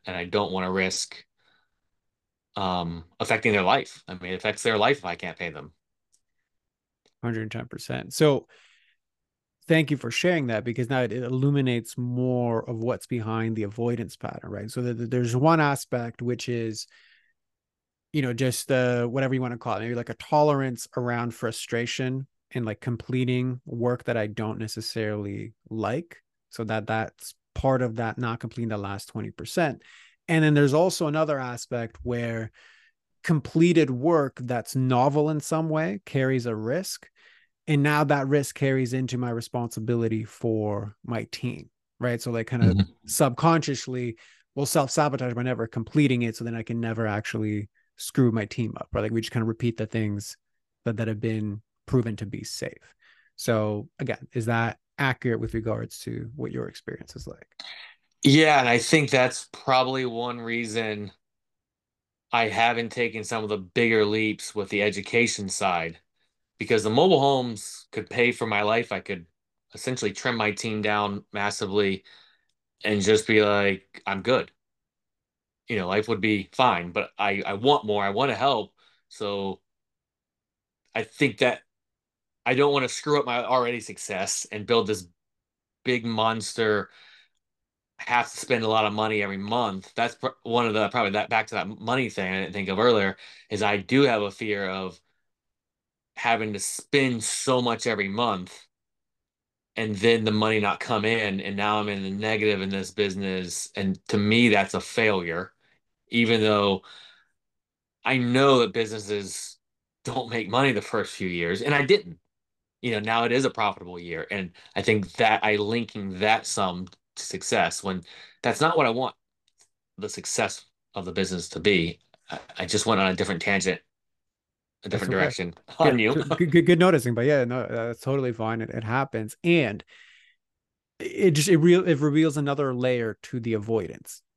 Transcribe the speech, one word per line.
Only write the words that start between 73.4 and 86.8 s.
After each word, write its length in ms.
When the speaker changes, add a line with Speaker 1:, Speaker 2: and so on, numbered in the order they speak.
Speaker 1:
like, 640
"I'm 160
good." 280
You 80
know, 120
life 200
would 120
be 320
fine, 400
but 260
I, 280
I 80
want 300
more. 200
I 60
wanna 240
help. 400
So 520
I 100
think 340
that 240
I 80
don't 180
wanna 160
screw 300
up 80
my 180
already 360
success 720
and 140
build 200
this 220
big 200
monster, 880